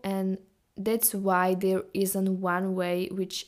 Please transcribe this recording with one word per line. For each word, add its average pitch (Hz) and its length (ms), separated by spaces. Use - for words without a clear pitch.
and 190 340
that's 220 360
why 185 420
there 185 280
isn't 190 480
one 185 360
way 180 340
which 190 380